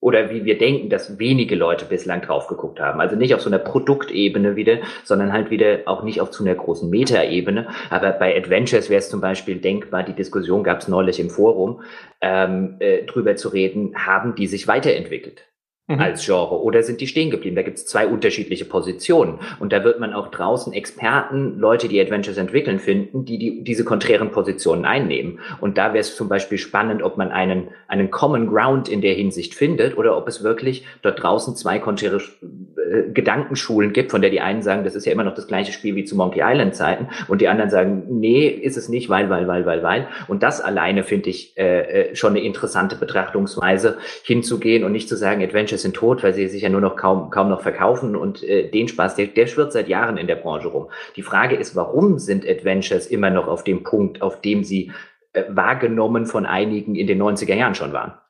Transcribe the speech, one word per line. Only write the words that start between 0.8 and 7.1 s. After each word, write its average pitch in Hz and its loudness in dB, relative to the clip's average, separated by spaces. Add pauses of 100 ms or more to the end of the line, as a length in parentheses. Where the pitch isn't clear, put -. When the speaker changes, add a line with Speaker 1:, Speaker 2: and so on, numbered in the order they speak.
Speaker 1:
dass 101 -4
wenige 120 2
Leute 85 0
bislang 87 -4
drauf - -2
geguckt - -8
haben. 76 -2
Also 90 2
nicht 123 4
auf 107 2
so - -4
einer 98 2
Produktebene 101 0
wieder, 110 4 (260)
sondern 101 2
halt 107 0
wieder 104 4
auch - -2
nicht 107 -4
auf - -2
so - -6
einer 92 2
großen 85 -4
Metaebene. 98 2 (220)